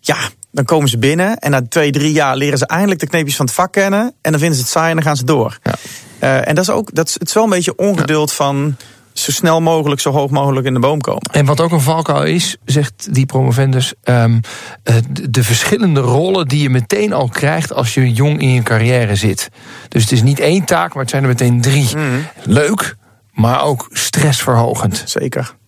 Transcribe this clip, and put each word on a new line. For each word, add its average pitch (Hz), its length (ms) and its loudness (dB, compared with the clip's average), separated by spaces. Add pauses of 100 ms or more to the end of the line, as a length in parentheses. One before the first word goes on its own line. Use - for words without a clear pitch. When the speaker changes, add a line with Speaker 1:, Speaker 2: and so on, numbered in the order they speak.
Speaker 1:
ja, 135 160 -4 (340)
dan 139 140 -2
komen 143 240 2
ze 113 100 0
binnen 170 400 0
en 147 120 -4
na 135 180 0
twee, 151 220 2
drie 151 220 0
jaar 143 240 0
leren 139 220 -2
ze 127 80 -2
eindelijk 185 340 0
de 180 60 -4
kneepjes 151 300 -2
van 135 100 0
het - 80 -4
vak 180 180 0
kennen 202 500 0
en 156 80 -2
dan 156 100 2
vinden 160 180 2
ze 127 40 -2
het 120 100 -4
saai 165 160 2
en 165 80 0
dan 160 80 0
gaan 147 120 0
ze 123 80 -4
door. 131 380 0
Speaker 2:
Ja. - 120 -2 (440)
Speaker 1:
Eh, 131 300 0
en 151 60 0
dat 180 100 2
is 180 60 -4
ook, - 240 -4
dat 160 140 0
is, - 60 -6
het - 140 -8
is - 60 -6
wel 220 100 4
een 220 60 2
beetje 180 260 -2
ongeduld 156 540 0
Speaker 2:
Ja. - 60 -6
Speaker 1:
van 139 400 -2 (360)
zo - 180 -6
snel 165 300 2
mogelijk, 160 400 0
zo 143 100 0
hoog 139 200 0
mogelijk 139 360 0
in 135 80 0
de 127 60 2
boom 147 200 2
komen. - 320 -6
Speaker 2:
En 147 140 2
wat 143 140 2
ook 165 120 2
een 165 80 4
valkuil 151 440 0
is, 160 400 -2
zegt 143 500 -2
die 135 120 2
promovendus, 131 760 0
ehm, 117 360 4 (440)
eh, 113 120 2 (160)
de, 135 200 -6
de 123 140 2
verschillende 147 560 2
rollen 151 480 0
die 147 140 0
je 139 80 2
meteen 196 420 0
al 143 160 0
krijgt 151 440 -2
als 120 220 -2
je 127 180 2
jong 147 280 2
in 135 120 2
je 123 100 2
carrière 113 540 2
zit. 98 320 -2 (400)
Dus 117 140 0
het 107 100 0
is 120 100 4
niet 139 180 2
één 165 240 2
taak, 170 300 0
maar 135 80 -4
het 123 80 -6
zijn 139 120 0
er 135 60 2
meteen 120 320 2
drie. 135 360 2
Speaker 1:
Mhm. 151 80 -2 (400)
Speaker 2:
Leuk, 147 520 0 (360)
maar 120 300 0
ook 143 280 -2
stressverhogend. 123 1160 0
Speaker 1:
Zeker. - 480 -6 (140)